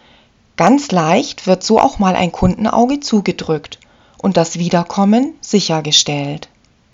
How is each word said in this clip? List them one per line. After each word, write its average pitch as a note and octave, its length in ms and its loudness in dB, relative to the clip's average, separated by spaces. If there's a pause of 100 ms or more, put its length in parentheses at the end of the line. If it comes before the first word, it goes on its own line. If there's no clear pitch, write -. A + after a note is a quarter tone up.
(560)
Ganz A#3 360 2
leicht F3+ 560 -2
wird F#3 160 2
so A3 160 2
auch - 180 2
mal F#3 180 0
ein F3 160 0
Kundenauge A3+ 680 0
zugedrückt F3+ 800 -4 (380)
und F#3 200 0
das E3 220 -2
Wiederkommen G3 800 0
sichergestellt. D3+ 1080 -2 (440)